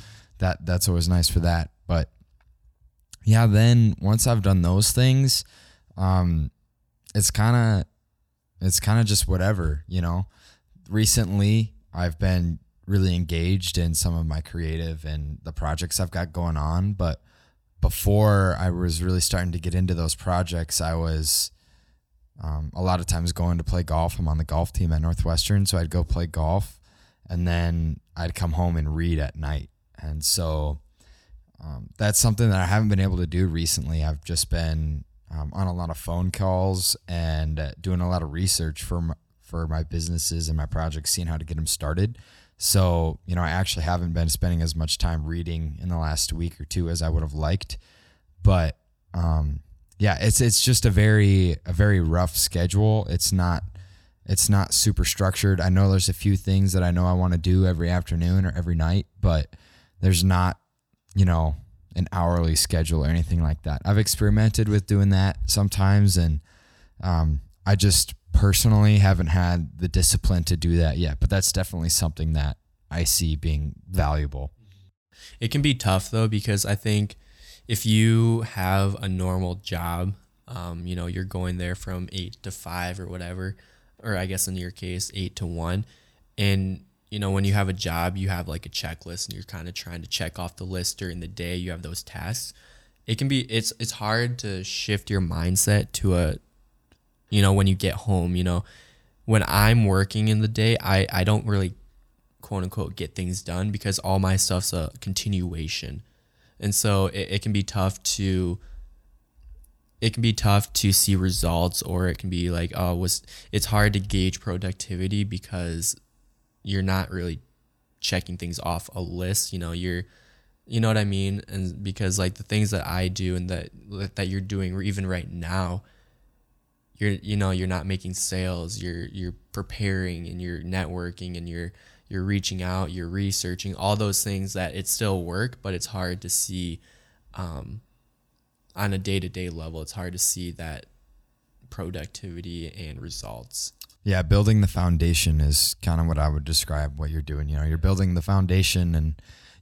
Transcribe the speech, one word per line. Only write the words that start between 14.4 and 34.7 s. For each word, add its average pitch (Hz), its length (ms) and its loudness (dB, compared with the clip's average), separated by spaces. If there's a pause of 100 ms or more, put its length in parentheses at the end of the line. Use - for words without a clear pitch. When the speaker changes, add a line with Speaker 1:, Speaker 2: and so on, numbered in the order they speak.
Speaker 1:
creative 80 640 -6
and 76 380 -6
the 76 100 -10
projects 80 460 -4
I've 90 120 -4
got 85 220 -4
going 85 240 -2
on. 85 360 0
But 87 280 -2 (600)
before 101 800 4
I 90 120 2
was 87 300 0
really 90 200 2
starting 90 300 0
to 85 80 -4
get 87 160 -2
into 90 180 2
those 82 220 0
projects, 85 640 -2
I 82 140 0
was, 80 560 0 (920)
um, 76 320 -4
a 90 80 -6
lot 92 180 2
of 87 60 -6
times 85 260 0
going 87 280 0
to 80 40 -2
play 87 200 0
golf. 80 360 -2
I'm 82 80 0
on 78 100 0
the 80 60 0
golf 78 300 -2
team 82 180 0
at 78 100 2
Northwestern, 85 640 2
so 92 120 0
I'd 85 120 -2
go 87 140 0
play 85 240 0
golf, 80 520 -2 (500)
and 87 180 0
then 85 520 0 (180)
I'd 82 180 -4
come 85 180 -2
home 87 220 0
and 76 200 0
read 82 240 0
at 71 160 -4
night. 76 340 -6 (280)
And 76 260 -8
so, 76 580 -2 (840)
um, - 340 -14
that's 104 220 2
something 113 300 4
that 95 100 4
I 92 60 2
haven't 104 240 2
been 98 100 4
able 95 180 2
to 87 100 0
do 90 200 2
recently. 80 560 -2
I've 76 220 -2
just - 240 -2
been, 78 560 -2 (260)